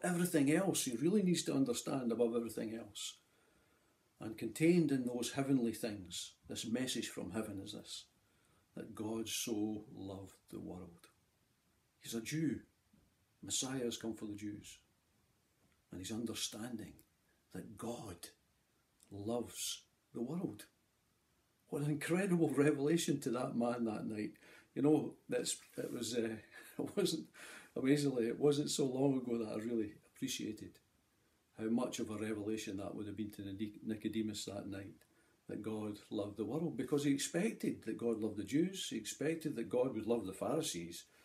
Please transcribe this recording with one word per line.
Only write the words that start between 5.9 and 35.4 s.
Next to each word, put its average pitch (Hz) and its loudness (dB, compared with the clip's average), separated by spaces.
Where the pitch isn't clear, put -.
this - -6
message 120 0
from 92 -6
heaven 101 -4
is - -10
this, - -12
that - -12
God 110 -4
so 107 0
loved 95 -10
the 98 -10
world. 87 -12
He's - -10
a 113 -4
Jew. 147 0
Messiah 131 -2
has 117 -2
come 113 -4
for 110 -8
the 104 -8
Jews. 104 -10
And 87 -8
he's 95 -6
understanding 110 -4
that - -12
God 110 -8
loves 107 -4
the 123 -6
world. 151 -4
What 147 -2
an 151 2
incredible 165 4
revelation 143 4
to - -2
that 127 0
man 120 2
that 104 -2
night. 107 -4
You 127 2
know, 151 6
that's, - 0
it - -4
was, 117 -4
uh, 113 0
<laughs> - -10
it - -4
wasn't, 175 2
amazingly, 131 4
it - -2
wasn't 147 4
so 143 2
long 131 4
ago 120 -2
that 110 -4
I 107 -4
really 110 -2
appreciated 110 -6
how 110 -2
much 117 2
of 107 -2
a 104 -4
revelation 107 -2
that 98 -6
would 104 -6
have 101 -8
been 104 -4
to - -10
Nic-, 101 -6
Nicodemus 107 -2
that 98 -6
night, 98 -8